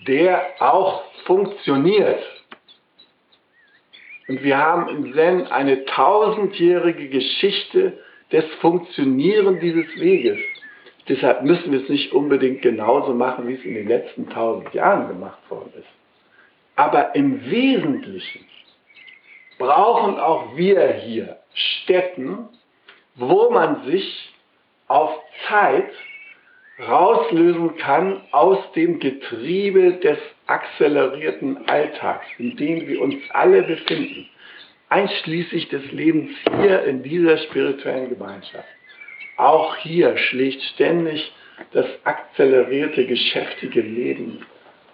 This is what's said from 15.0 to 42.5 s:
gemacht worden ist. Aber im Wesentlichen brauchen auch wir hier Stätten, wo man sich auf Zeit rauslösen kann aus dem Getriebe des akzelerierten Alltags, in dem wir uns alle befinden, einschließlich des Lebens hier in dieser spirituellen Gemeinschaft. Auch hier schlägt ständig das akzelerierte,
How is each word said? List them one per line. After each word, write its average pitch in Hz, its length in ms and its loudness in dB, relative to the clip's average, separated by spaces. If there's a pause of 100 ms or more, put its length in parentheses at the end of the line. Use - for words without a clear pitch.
gemacht - 320 -14 (100)
worden - 280 -14
ist. - 100 -20 (880)
Aber 156 400 2
im 127 340 0
Wesentlichen 190 960 -2 (1120)
brauchen 202 640 2
auch 139 360 -2
wir 180 380 4
hier 110 460 -8 (160)
Stätten, 180 920 -4 (680)
wo 175 340 4
man 160 340 2
sich - 480 -4 (560)
auf - 320 2 (300)
Zeit 196 420 2 (880)
rauslösen 160 1000 2
kann 170 440 0 (100)
aus 180 400 4
dem 165 280 0
Getriebe 180 960 0
des 147 220 0 (300)
akzelerierten 147 1200 -2
Alltags, - 580 -2 (120)
in 120 180 -6
dem 151 320 -4
wir 139 140 -4
uns 135 140 -2 (160)
alle 180 320 4
befinden, - 640 -6 (580)
einschließlich 170 800 -2
des 131 240 -8
Lebens 147 400 0 (300)
hier 196 220 4
in 131 200 -2
dieser 160 360 2
spirituellen 135 720 -4
Gemeinschaft. 98 580 -14 (680)
Auch 156 400 2
hier 160 420 0
schlägt 131 440 -2
ständig 156 720 -2 (400)
das - 120 0 (200)
akzelerierte, 135 1000 0